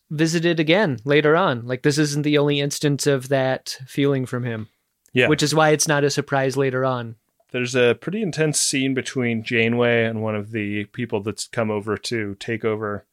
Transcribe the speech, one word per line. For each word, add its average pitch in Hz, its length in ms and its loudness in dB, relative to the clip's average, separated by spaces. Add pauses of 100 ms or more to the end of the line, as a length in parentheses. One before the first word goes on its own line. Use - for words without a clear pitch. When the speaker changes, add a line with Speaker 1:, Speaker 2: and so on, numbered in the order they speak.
Speaker 1:
visited 165 500 2
again 160 440 2
later 147 320 4
on. 135 320 0
Like, 127 140 -4
this 147 160 2
isn't 151 240 0
the 147 160 2
only 143 240 2
instance 143 440 -2
of 135 240 0
that 131 480 -2 (100)
feeling 139 380 0
from 123 200 -6
him. 110 240 -6 (420)
Speaker 2:
Yeah. 123 160 4
Speaker 1:
Which 151 160 2
is 143 100 0
why 156 180 4
it's 151 160 2
not 143 180 2
a 139 40 2
surprise 135 460 -2
later 131 300 0
on. 120 300 -4 (360)
Speaker 2:
There's 123 240 -4
a 120 240 4
pretty 202 220 -6
intense 156 380 0
scene 135 340 0
between 117 500 -2
Janeway 117 640 2
and 113 160 -4
one 110 140 -2
of 104 160 -6
the 104 340 -4
people 113 360 -6
that's 101 260 -6
come 110 240 -4
over 104 260 -4
to 104 380 -6
take 113 280 -6
over 107 500 -4